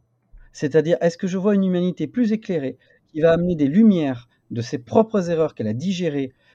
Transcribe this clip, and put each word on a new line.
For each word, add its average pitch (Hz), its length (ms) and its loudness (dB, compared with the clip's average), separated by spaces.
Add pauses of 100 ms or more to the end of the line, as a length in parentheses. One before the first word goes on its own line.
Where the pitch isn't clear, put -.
(540)
C'est-à-dire, 156 460 0
est-ce 170 180 0
que 196 100 -6
je 180 100 -4
vois 202 180 0
une 196 80 2
humanité 180 440 -2
plus 220 260 -2
éclairée, 180 440 -6 (300)
qui 156 140 -8
va 165 100 6
amener 175 240 0
des 147 120 0
lumières 160 600 2 (220)
de 117 120 -6
ses 123 180 -6
propres 208 500 -2
erreurs 160 260 -2
qu'elle 107 140 -6
a 110 40 -4
digérées, 151 600 -6 (220)